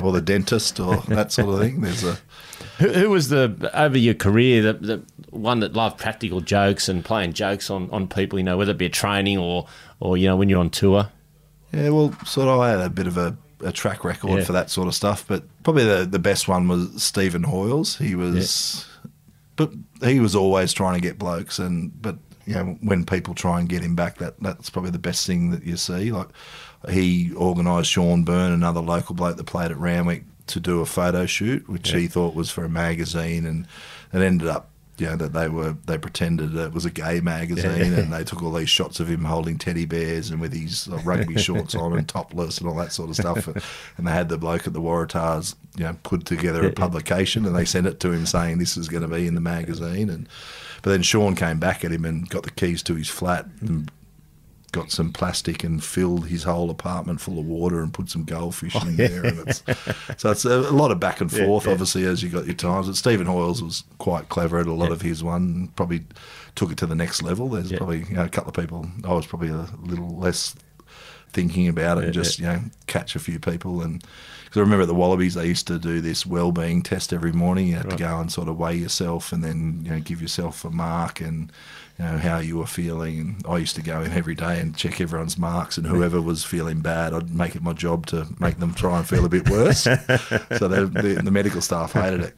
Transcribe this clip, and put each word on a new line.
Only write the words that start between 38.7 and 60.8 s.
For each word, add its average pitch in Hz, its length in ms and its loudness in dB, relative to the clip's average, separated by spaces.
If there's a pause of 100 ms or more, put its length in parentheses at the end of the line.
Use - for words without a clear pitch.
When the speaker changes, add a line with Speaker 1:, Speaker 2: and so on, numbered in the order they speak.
Speaker 1:
of 82 100 -2
him 82 160 0
holding 80 320 0
teddy 85 280 -2
bears 82 440 -2
and 80 100 -6
with 78 140 -4
his, 80 340 -6
uh, 87 100 -6
rugby 82 400 0
Speaker 2:
<laughs> - 40 -2
Speaker 1:
shorts 87 320 -2
on 85 240 -2
and - 100 -2
topless 85 520 -6
and 87 100 -6
all 80 60 -4
that 82 180 -4
sort 80 160 -8
of 78 60 -6
stuff. 90 320 -2 (500)
And 85 80 -4
they 82 60 0
had 82 180 0
the 82 80 -2
bloke 82 300 -2
at 87 60 -4
the 82 80 -6
Waratahs, 82 720 -2 (220)
you 85 80 -4
know, 82 180 -6
put - 220 -4
together 82 340 0
Speaker 2:
Yeah, 95 80 4
Speaker 1:
a - 20 2
Speaker 2:
yeah. - 80 -4
Speaker 1:
publication, 92 720 0
and 87 80 0
they 87 100 2
sent 90 220 2
it 82 140 -4
to 90 100 2
him 82 160 0
saying, 85 320 0
"This 87 180 0
is 82 100 -6
gonna 82 200 -4
be 85 180 -2
in 85 80 0
the 85 80 0
magazine." 85 720 -4
And, 80 180 -10 (540)
but 98 80 2
then 95 100 4
Sean 101 340 4
came 82 220 0
back 90 260 0
at 85 80 0
him 82 140 -2
and 82 240 -4
got - 140 -6
the - 80 -12
keys 87 320 -2
to 87 100 -2
his 78 160 -4
flat 87 380 -2 (140)
and 80 280 -2 (800)
got 82 200 -6
some 82 220 -2
plastic 87 500 -4
and 80 180 -2
filled 87 460 0
his 85 160 -4
whole 87 260 0
apartment 87 520 -6
full 90 180 -8
of 78 60 -6
water 85 360 -2
and 80 120 -4
put 92 160 -6
some 80 160 -6
goldfish 85 500 -6
in 117 60 0
Speaker 2:
Oh, 85 100 -2
Speaker 1:
there. 90 320 2
Speaker 2:
yeah. 120 60 2
Speaker 1:
And 82 180 -2
it's, - 160 -2 (580)
so 107 100 4
it's - 120 0
a, 123 80 4
a 135 240 4
lot 139 160 6